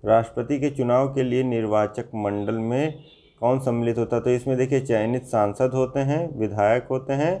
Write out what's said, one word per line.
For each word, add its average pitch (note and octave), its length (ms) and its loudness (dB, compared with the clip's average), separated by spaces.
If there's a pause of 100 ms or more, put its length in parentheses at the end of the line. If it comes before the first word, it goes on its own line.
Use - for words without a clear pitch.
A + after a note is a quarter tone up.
राष्ट्रपति A#2 560 2
के C#3+ 100 0
चुनाव C3+ 440 0
के C#3 80 0
लिए B2+ 220 0
निर्वाचक A2 720 0
मंडल G#2 440 -2
में C3 440 -2 (360)
कौन B2+ 200 2
सम्मिलित A#2 380 0
होता A#2 180 0
है? A2+ 60 0
तो B2+ 80 0
इसमें B2 260 0
देखिए C3 240 0
चयनित B2 440 0
सांसद A2+ 480 0
होते C3 300 0
हैं, D3 360 -2
विधायक G#2+ 480 2
होते C3+ 280 -4
हैं D#3 260 0